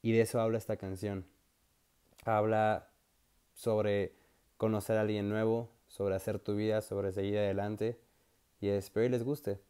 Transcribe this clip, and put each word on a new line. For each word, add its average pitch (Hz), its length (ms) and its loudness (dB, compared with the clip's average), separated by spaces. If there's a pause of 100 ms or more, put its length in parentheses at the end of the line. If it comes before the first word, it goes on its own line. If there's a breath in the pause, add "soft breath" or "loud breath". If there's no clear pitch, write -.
y 113 100 2
de 113 80 6
eso 113 200 2
habla 113 180 0
esta 110 180 -4
canción. 95 500 -6 (960)
Habla 107 640 2 (640)
sobre 104 600 0 (420 soft breath)
conocer 110 400 0
a 110 60 2
alguien 104 260 0
nuevo, 113 420 0 (180)
sobre 98 260 -2
hacer 104 240 -4
tu 104 160 -4
vida, 107 260 0
sobre 98 320 -4
seguir 101 260 0
adelante, 104 600 -2 (640 soft breath)
y 101 80 -2
espero 101 380 0
y - 20 2
les 120 160 0
guste. 120 460 -4